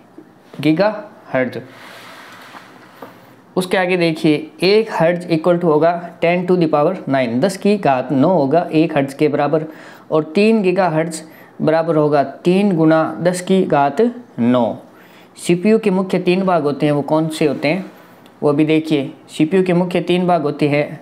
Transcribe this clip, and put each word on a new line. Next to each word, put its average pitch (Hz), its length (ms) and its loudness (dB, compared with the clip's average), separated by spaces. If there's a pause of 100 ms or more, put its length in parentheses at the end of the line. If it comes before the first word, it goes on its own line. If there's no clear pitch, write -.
(540)
गीगाहर्ट्ज। 143 1080 -2 (2000)
उसके 185 220 -2
आगे 185 200 0
देखिए, 160 380 2 (280)
एक 214 280 2
हर्ट्ज 175 380 0
equal 170 260 0
to 175 80 -4
होगा 170 560 0
ten 175 280 0
to 185 100 2
the 165 120 2
power 156 240 2 (140)
nine, 127 320 0
दस 185 180 -2
की 202 200 0
घात 135 340 0
नौ 143 200 4
होगा 160 420 2
एक 156 240 2
हर्ट्ज 139 160 -2
के 151 140 0
बराबर, 147 380 0 (460)
और 156 240 -2
तीन 214 280 2
गीगाहर्ट्ज 170 580 -2 (400)
बराबर 160 340 0
होगा 151 280 2
तीन 185 520 0
गुना 160 440 2
दस 170 220 -2
की 190 220 0
घात 143 380 0 (380)
नौ। 120 380 2 (600)
सीपीयू 180 420 0
के 214 100 -2
मुख्य 190 300 -2
तीन 180 240 0
भाग 175 200 0
होते 143 220 -2
हैं, 147 80 2
वो 143 100 0
कौन 156 260 0
से 156 180 -2
होते 131 200 -2
हैं 185 180 -2 (580)
वो 147 100 2
भी 151 120 2
देखिए। 156 440 0 (200)
सीपीयू 175 340 0
के 180 100 0
मुख्य 180 280 0
तीन 180 260 -2
भाग 170 140 2
होते 143 260 -2
हैं। 147 340 -2